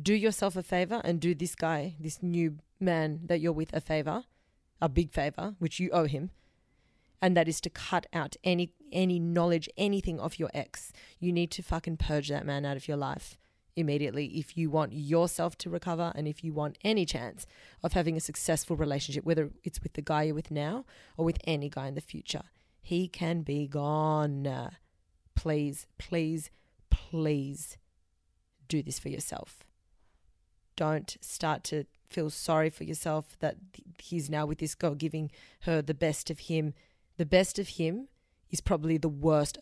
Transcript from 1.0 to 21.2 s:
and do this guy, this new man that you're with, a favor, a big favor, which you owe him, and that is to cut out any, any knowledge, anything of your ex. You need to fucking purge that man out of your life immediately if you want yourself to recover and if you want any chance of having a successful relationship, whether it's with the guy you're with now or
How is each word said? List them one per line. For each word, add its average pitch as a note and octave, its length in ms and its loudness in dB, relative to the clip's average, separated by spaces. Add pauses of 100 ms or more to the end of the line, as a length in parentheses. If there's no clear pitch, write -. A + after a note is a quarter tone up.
and E3+ 140 2
do E3+ 160 2
this E3 220 -4
guy, D#3+ 420 0
this D#3 240 -8
new E3+ 360 2 (200)
man D#3+ 460 2
that E3+ 160 2
you're E3 120 2
with, D#3 220 -2
a D#3+ 60 0
favor, D#3 420 0 (580)
a E3 80 4
big D3+ 220 2
favor, F3+ 480 -2
which E3 220 -2
you F3+ 100 0
owe E3 140 6
him, D3+ 260 -2 (920)
and F#3 160 6
that E3 120 8
is D#3+ 140 0
to E3+ 80 0
cut - 420 -2
out D3 320 -4
any, F3 280 2 (200)
any F3+ 260 4
knowledge, E3+ 580 2
anything G3 440 0
of D#3 180 -4
your D#3+ 160 -2
ex. - 380 -8 (260)
You F3 140 0
need E3+ 200 2
to F#3 100 -6
fucking E3 340 -2
purge D3 320 0
that C#3+ 180 -2
man C#3+ 180 -2
out C#3 120 -2
of C3 100 -10
your D3 120 -2
life C3+ 400 -6 (360)
immediately D3 520 0 (120)
if - 180 -6
you D#3+ 140 2
want D#3 220 2
yourself E3 640 2
to F3 120 -8
recover E3+ 440 -2
and D3+ 140 -2
if D3+ 160 -6
you D#3+ 80 -4
want D3 320 -4
any G#3 200 4
chance B2 420 -6 (360)
of E3+ 120 0
having E3 220 2
a D#3+ 40 -2
successful D#3 560 -2
relationship, C#3+ 480 -2
whether D#3 260 2 (140)
it's - 180 -6
with - 120 -8
the D3+ 80 -6
guy D3+ 200 2
you're D#3 140 0
with D#3 160 -6
now D#3 320 -2 (320)
or E3 80 0